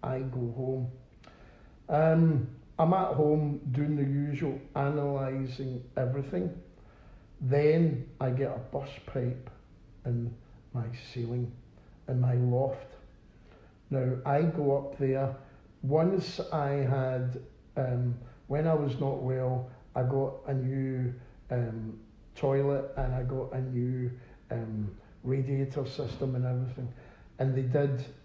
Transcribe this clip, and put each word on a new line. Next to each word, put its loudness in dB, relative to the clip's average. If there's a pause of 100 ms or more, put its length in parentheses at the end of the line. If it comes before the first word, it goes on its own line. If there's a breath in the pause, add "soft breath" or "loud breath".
I -2
go -4
home. -2 (960 loud breath)
Um, 6 (300)
I'm 6
at 2
home 4 (120)
doing 2
the 2
usual, 0 (160)
analysing -2 (120)
everything. 0 (920 loud breath)
Then 4 (140)
I 0
get 0
a -6 (140)
bus -4 (180)
pipe -4 (560)
in -2 (380 loud breath)
my -2 (260)
ceiling, -4 (560 loud breath)
in 2
my 4
loft. 2 (960 loud breath)
Now, 0
I 4
go 2
up -8
there. 0 (480 loud breath)
Once 2 (120)
I 0
had, 0 (380)
um, 0 (320 loud breath)
when 0
I 4
was 0
not -2
well, -2 (260 loud breath)
I 0
got 0 (120)
a -2
new -2 (380 loud breath)
um, -4 (360)
toilet, 0
and 0
I 0
got -4
a -2
new, -2 (400 loud breath)
um, -4 (320 loud breath)
radiator 0
system -4
and 0
everything. -4 (460 loud breath)
And 2
they 2
did 2 (200)